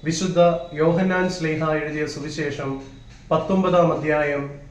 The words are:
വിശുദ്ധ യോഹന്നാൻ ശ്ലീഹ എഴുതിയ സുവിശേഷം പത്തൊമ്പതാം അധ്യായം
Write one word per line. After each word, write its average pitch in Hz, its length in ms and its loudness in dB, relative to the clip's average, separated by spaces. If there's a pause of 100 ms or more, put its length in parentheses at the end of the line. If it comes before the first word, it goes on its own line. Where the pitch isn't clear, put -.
വിശുദ്ധ 170 360 0 (340)
യോഹന്നാൻ 180 560 2
ശ്ലീഹ 156 420 -2
എഴുതിയ 151 340 -2
സുവിശേഷം 143 760 -6 (500)
പത്തൊമ്പതാം 175 680 2
അധ്യായം 147 540 0 (200)